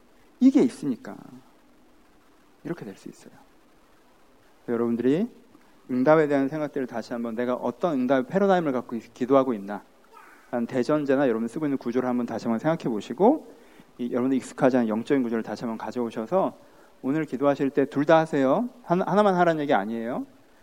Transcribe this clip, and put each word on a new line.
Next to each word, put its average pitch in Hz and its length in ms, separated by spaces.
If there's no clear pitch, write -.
이게 262 220
있으니까 113 540
이렇게 165 220
될 95 100
수 - 140
있어요. - 240
여러분들이 120 600
응답에 147 380
대한 139 220
생각들을 143 380
다시 113 260
한번, 117 220
내가 123 200
어떤 151 380
응답 127 340
패러다임을 180 460
갖고 120 220
있-, - 180
기도하고 131 400
있나, 101 280
라는 120 160
대전제나 135 640
여러분이 113 180
쓰고 156 180
있는 139 120
구조를 123 320
한번 123 160
다시 110 200
한번 113 140
생각해 156 340
보시고, 185 600
이 120 140
여러분들 127 260
익숙하지 127 400
않은 117 120
영적인 117 340
구조를 113 200
다시 107 200
한번 113 140
가져오셔서 120 760
오늘 151 240
기도하실 139 460
때 135 140
둘 135 200
다 160 120
하세요. 160 520
하나, 180 240
하나만 196 280
하라는 170 260
얘기 143 120
아니에요. 117 520